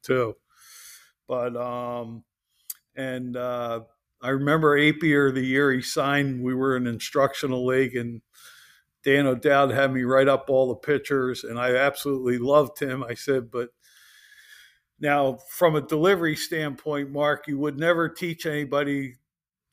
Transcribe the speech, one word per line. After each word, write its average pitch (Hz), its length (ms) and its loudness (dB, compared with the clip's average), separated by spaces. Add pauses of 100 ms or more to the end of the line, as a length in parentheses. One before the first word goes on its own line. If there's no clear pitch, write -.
too. 123 360 -2 (880)
But, 123 300 -4
um, 120 680 -10 (720)
and, 127 400 -8
uh, 120 460 -4 (400)
I 123 80 -4
remember 143 500 4
Apier 151 540 4
the 131 120 -2
year 135 280 2
he 127 80 0
signed, 139 600 -2
we 127 140 -2
were 131 220 0
in 123 100 -2
instructional 131 800 -2
league, 127 320 2
and 117 240 -8 (840)
Dan 139 240 4
O'Dowd 139 440 4
had 131 220 2
me 127 100 -2
write 135 260 4
up 135 200 2
all 131 200 4
the 117 60 -4
pitchers, 135 680 -2
and 117 160 -8
I 127 160 2
absolutely 135 640 0
loved 139 420 2
him. 131 220 -4
I 117 100 -8
said, 127 380 -2
"But 120 180 -6 (1300)
now, 143 380 0 (120)
from 160 260 2
a 147 60 0
delivery 165 540 2
standpoint, 147 760 -6
Mark, 147 360 -2
you 143 120 -4
would 143 180 -4
never 165 320 2
teach 165 360 -8
anybody 143 680 -2 (580)